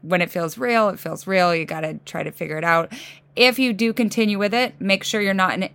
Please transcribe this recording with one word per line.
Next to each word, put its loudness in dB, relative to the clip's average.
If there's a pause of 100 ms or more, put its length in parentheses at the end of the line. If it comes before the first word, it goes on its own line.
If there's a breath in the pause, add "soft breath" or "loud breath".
when 0
it -2
feels -4
real, 2
it -6
feels -10
real. 2
You -2
gotta -8
try -8
to -6
figure -8
it -4
out. 2 (420 loud breath)
If 6
you 2
do 2
continue 2
with 0
it, 0
make 0
sure -2
you're 2
not 2
in -2 (120)